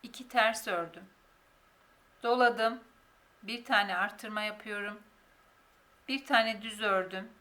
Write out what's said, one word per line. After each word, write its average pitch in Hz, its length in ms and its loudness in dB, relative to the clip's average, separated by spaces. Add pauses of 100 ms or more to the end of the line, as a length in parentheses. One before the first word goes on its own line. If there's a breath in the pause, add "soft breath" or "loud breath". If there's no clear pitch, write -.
İki 233 260 -16
ters 220 400 2
ördüm. 175 360 -4 (1160)
Doladım. 240 640 4 (580)
Bir 233 220 -8
tane 202 320 2
artırma 214 460 -4
yapıyorum. 208 600 -8 (1040)
Bir 269 180 -6
tane 226 360 2
düz 220 200 -8
ördüm. 190 460 0 (120)